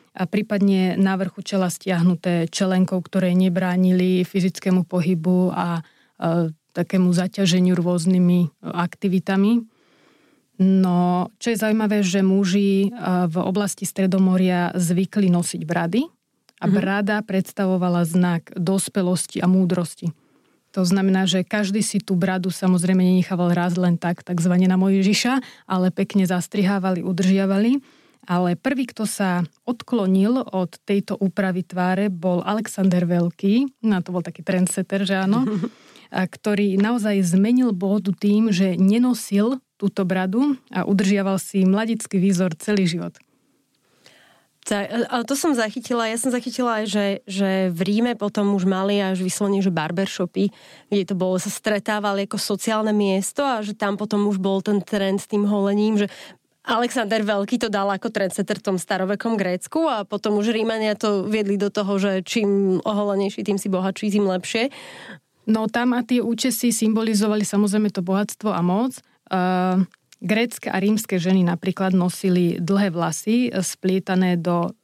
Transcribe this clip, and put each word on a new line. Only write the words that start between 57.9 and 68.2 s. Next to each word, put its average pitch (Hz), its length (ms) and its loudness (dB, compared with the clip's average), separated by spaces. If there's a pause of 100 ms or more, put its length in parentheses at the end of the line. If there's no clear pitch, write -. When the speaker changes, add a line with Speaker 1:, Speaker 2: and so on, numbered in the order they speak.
Speaker 2:
trendsetter 196 480 -4
v - 80 -10
tom 190 80 0
starovekom 196 560 -4
Grécku 190 480 -2
a 240 240 0
potom 214 320 -2
už 214 160 0
Rímania 220 400 0
to 202 320 0
viedli 208 320 0
do 196 160 -2
toho, 202 240 -2
že 190 240 0
čím 196 580 0
oholenejší, 202 640 -2
tým 202 160 -2
si - 80 -6
bohatší, 190 480 -2
tým 202 160 2
lepšie. 220 400 -2 (800)
Speaker 1:
No, 220 160 2
tam 240 320 0
a 240 80 -2
tie 247 160 2
účesy 233 480 0
symbolizovali 220 720 2
samozrejme 208 480 0
to 190 160 -4
bohatstvo 202 480 -2